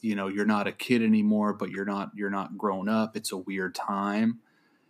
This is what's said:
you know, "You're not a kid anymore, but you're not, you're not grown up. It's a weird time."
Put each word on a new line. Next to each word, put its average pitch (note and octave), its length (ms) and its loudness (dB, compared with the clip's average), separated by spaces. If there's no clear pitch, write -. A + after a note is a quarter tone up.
you A2 120 0
know, G2 140 -2
"You're G2+ 160 -2
not G#2 220 2
a F#2 60 -2
kid A#2+ 300 2
anymore, G#2+ 520 4
but G2 160 -6
you're G2 160 -4
not, G2 280 -4
you're G2+ 160 -4
not G2 280 -6
grown G2 320 0
up. A2 260 0
It's G#2+ 160 -6
a G2 60 -6
weird F#2+ 360 -4
time." G#2 640 0